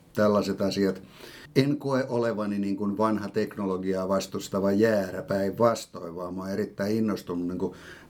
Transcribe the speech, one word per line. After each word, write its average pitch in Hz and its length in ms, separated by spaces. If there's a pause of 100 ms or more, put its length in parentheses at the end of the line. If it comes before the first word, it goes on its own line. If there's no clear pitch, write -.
(140)
tällaiset 101 460
asiat. 98 420 (540)
En 143 200
koe 131 320
olevani, 107 500
niin 98 180
kuin, 98 220
vanha 107 300
teknologiaa 95 800
vastustava 98 640
jäärä, 101 500
päinvastoin, 95 920
vaan 90 180
mä 92 60
oon 95 100
erittäin 101 460
innostunut, 92 520
niin 90 100
kuin, 92 160 (360)